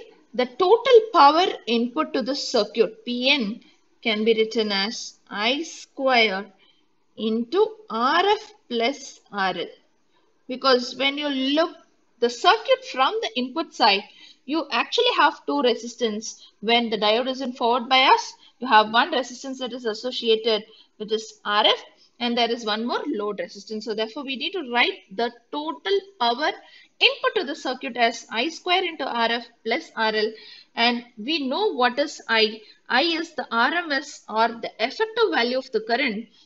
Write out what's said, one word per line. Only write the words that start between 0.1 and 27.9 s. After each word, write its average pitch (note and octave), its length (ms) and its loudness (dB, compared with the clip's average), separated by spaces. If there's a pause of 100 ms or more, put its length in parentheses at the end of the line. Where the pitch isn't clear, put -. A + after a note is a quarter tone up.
the B3 140 0
total A4 540 6 (120)
power D#4 320 8 (220)
input A#3+ 460 -2
to C4+ 100 0
the C4 120 -4
circuit, A3+ 720 -2
P B3 240 -2
N, A#3+ 320 0 (400)
can A3 240 -2
be A3+ 80 4
written A3 380 0
as G3+ 480 -6 (100)
I A3+ 320 -2
square A3+ 840 0 (680)
into A#3 580 0 (140)
R C4 360 0
F G#4 280 0 (160)
plus - 500 -4 (120)
R F#3+ 240 -2
L. E3+ 120 -6 (800)
Because B3+ 480 2
when C#4 220 -2
you D4 100 -4
look C#4+ 480 0 (440)
the A#3+ 100 2
circuit A4 600 2
from D4 300 0
the G#4 140 -6
input C4 380 -6
side, G3+ 300 4 (420)
you D4 260 -2
actually A#4 440 0
have - 300 2
two C#4+ 160 0
resistance. A#3 840 -2 (180)
When A#3 280 2
the G#3+ 80 -2
diode A3 320 2
is C4 120 -4
in B3+ 120 -6
forward A#3+ 340 0
bias, C4+ 460 4 (240)
you A#3+ 100 -8
have G#3+ 240 6
one B3 200 2
resistance C4 480 -6
that A#3+ 140 -8
is B3 120 -10
associated, A3 800 0 (340)
which G#3+ 140 -8
is - 340 -6
R G#3 220 2
F, A4 160 2 (360)
and A#3+ 160 -2
there A#3 140 2
is A#3+ 160 -4
one G#3+ 200 -2
more F#4+ 200 -4
load G#3 340 -4
resistance. G#3+ 460 -10
So A3+ 80 -6
therefore, A3+ 300 -6
we C4+ 140 -8
need D#4 160 -8
to D4 180 -8
write B3 440 -2
the A#3 160 -2 (200)
total B3+ 480 -4 (200)
power B3 320 0 (480)
input B4+ 360 2
to F#4+ 80 -2
the C#4 120 -8
circuit B3+ 420 -8